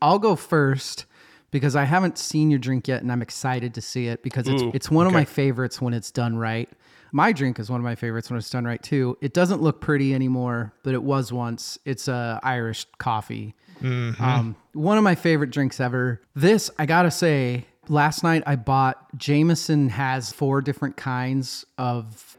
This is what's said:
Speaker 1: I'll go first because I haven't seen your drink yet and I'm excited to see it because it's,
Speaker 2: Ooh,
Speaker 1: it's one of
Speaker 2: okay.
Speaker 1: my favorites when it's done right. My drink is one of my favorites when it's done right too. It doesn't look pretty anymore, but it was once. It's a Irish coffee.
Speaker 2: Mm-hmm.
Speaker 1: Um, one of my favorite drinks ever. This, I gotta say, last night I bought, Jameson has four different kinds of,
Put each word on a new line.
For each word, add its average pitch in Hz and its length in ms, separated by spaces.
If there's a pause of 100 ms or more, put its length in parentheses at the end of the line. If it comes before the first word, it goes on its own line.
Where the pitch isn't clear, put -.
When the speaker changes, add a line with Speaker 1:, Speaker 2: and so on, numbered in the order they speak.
Speaker 1:
I'll 175 160
go 208 160
first 135 720 (460)
because 135 240
I 139 100
haven't 175 340
seen 156 320
your 139 80
drink 127 280
yet 127 140
and 123 100
I'm 120 120
excited 123 520
to 117 60
see 120 260
it 117 140
because 123 260
it's, 135 140
Speaker 2:
Ooh, 117 120
Speaker 1:
it's - 180
one 165 160
of 190 60
Speaker 2:
okay. 165 80
Speaker 1:
my 139 40
favorites 127 560
when 120 140
it's - 160
done 120 240
right. 113 340 (420)
My 170 200
drink 135 280
is 107 120
one 123 80
of 120 60
my 117 100
favorites 113 340
when 123 80
it's - 140
done 123 140
right 120 180
too. 131 360
It 143 140
doesn't 175 300
look 151 180
pretty 135 320
anymore, 123 600 (100)
but 131 100
it 123 80
was 131 320
once. 117 520
It's 135 220
a 120 360
Irish 117 420 (140)
coffee. 110 560 (260)
Speaker 2:
Mm-hmm. 123 420
Speaker 1:
Um, 120 320 (180)
one 180 260
of 220 40
my 185 120
favorite 151 340
drinks 135 300
ever. 127 420 (140)
This, 196 420
I 151 80
gotta 170 240
say, 131 560 (220)
last 151 360
night 165 220
I 143 100
bought, 131 640
Jameson 147 720
has 131 420
four 139 300
different 139 360
kinds 127 680 (140)
of, 120 600